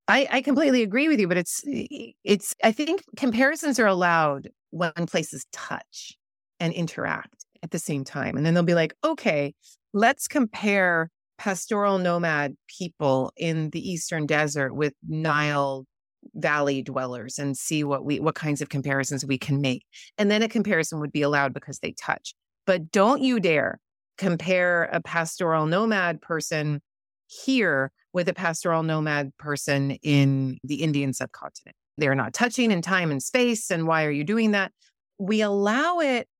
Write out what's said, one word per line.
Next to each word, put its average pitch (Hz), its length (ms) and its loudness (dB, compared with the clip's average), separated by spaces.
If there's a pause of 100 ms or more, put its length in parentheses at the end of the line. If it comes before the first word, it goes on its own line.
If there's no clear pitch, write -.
I, 247 220 4
I 262 120 0
completely 269 400 4
agree 233 260 0
with 294 100 4
you, 190 100 2
but 170 80 0
it's, - 300 -2
it's, 226 960 -4
I 226 100 6
think 320 300 -2 (140)
comparisons 269 600 0
are 226 80 4
allowed 165 640 2 (220)
when 165 220 -2 (140)
places - 460 -4
touch - 600 -12 (480)
and 165 120 0
interact - 760 -6 (200)
at - 60 -14
the 170 60 -2
same 143 260 -4
time. 123 320 -6
And 147 100 0
then 165 80 4
they'll 175 80 4
be 170 120 2
like, 160 200 2 (100)
"Okay, 160 480 0 (400)
let's 226 360 2
compare 196 840 2 (280)
pastoral 202 600 0
nomad 170 560 0 (240)
people 135 580 0
in 160 340 -2
the 165 200 -6
Eastern 160 340 -4
Desert 147 500 0
with 147 200 -2 (120)
Nile 147 800 0 (500)
Valley 147 480 0
dwellers 127 560 -8
and 139 180 -4
see 151 280 -2
what 143 200 -2
we, 143 160 -2
what 151 160 0
kinds 147 260 -2
of 143 60 -8
comparisons 139 580 -4
we 135 100 -2
can 139 240 -2
make." 131 240 -2 (320)
And 208 140 2
then 214 120 2
a 226 60 0
comparison 190 520 0
would 147 120 -6
be 147 100 0
allowed 143 320 2
because - 260 -12
they 165 120 -6
touch. - 420 -6 (320)
But 180 260 0
don't 220 280 6
you 254 200 2
dare 151 380 2 (380)
compare 175 680 2
a 165 160 -2
pastoral 160 680 0
nomad 185 560 0
person 151 580 -2 (460)
here 170 640 0 (220)
with 180 160 0
a 175 60 2
pastoral 165 480 0
nomad 151 560 -2
person 143 520 -2 (120)
in 139 600 4
the 135 120 -4
Indian 143 360 0
subcontinent. - 640 -12 (220)
They 151 100 0
are 135 60 4
not 127 180 -2
touching 240 380 2
in 180 100 2
time 175 300 0
and 139 120 -2
space. 240 480 0
And 165 160 0
why 160 180 2
are 151 60 0
you 147 140 -2
doing 214 280 2
that? 196 200 -2 (460)
We 214 240 0
allow 214 560 0
it 269 280 0 (140)